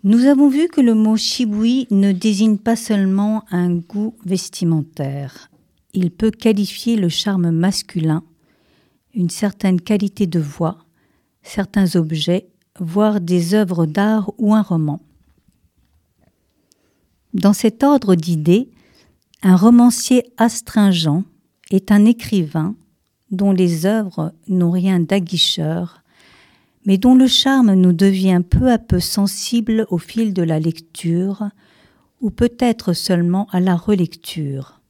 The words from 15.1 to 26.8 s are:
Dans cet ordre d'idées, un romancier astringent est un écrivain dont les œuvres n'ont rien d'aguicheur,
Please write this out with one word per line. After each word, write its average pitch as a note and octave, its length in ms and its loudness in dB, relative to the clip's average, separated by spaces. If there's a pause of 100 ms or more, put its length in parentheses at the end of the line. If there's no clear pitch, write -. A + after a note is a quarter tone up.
Dans G3 180 2
cet A3 320 0
ordre C4+ 300 2
d'idées, F3 560 0 (760)
un F#3 120 6
romancier A#3+ 800 4
astringent F#3+ 880 0 (460)
est G3 200 -2
un G#3 140 6
écrivain F#3+ 720 -2 (540)
dont G3 200 0
les F3 360 0
œuvres G3 460 -4 (160)
n'ont F3 220 0
rien F3+ 300 0
d'aguicheur, E3+ 1000 -4 (840)